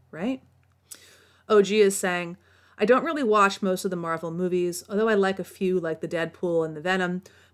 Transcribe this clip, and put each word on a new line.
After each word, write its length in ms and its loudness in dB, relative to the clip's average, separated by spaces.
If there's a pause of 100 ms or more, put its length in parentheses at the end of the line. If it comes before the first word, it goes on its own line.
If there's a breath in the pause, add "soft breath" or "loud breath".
(120)
right? 320 -6 (1040 loud breath)
O 140 6
G 180 2
is 180 4
saying, 400 -4 (400 soft breath)
"I 80 -2
don't 200 4
really 180 -4
watch 380 4
most 240 -2
of 60 -4
the 60 -6
Marvel 320 -4
movies, 600 -2
although 180 0
I 80 2
like 240 2
a 60 -6
few 340 -2
like 220 -6
the 60 -6
Deadpool 580 -2
and 100 -8
the 60 -14
Venom, 420 -2 (300 loud breath)